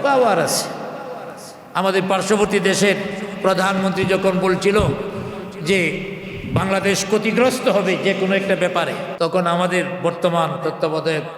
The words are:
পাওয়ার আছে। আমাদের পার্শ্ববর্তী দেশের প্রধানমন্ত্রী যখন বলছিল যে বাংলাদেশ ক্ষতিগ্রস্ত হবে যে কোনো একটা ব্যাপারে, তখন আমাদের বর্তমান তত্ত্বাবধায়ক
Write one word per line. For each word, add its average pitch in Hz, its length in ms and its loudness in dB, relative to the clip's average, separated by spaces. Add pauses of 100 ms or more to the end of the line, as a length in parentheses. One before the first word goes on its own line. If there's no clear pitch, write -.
পাওয়ার 254 400 4
আছে। 127 200 -2 (1120)
আমাদের 190 320 2
পার্শ্ববর্তী 202 480 2 (100)
দেশের 190 280 4 (460)
প্রধানমন্ত্রী 190 600 2 (100)
যখন 190 200 2 (120)
বলছিল 196 320 2 (920)
যে 190 100 4 (800)
বাংলাদেশ 190 380 2 (120)
ক্ষতিগ্রস্ত 220 560 2 (100)
হবে 185 180 2 (120)
যে 196 160 2
কোনো 185 180 2
একটা 190 240 0
ব্যাপারে, 175 300 0 (280)
তখন 170 220 0 (120)
আমাদের 180 280 0 (220)
বর্তমান 170 440 0 (140)
তত্ত্বাবধায়ক 156 600 -2 (120)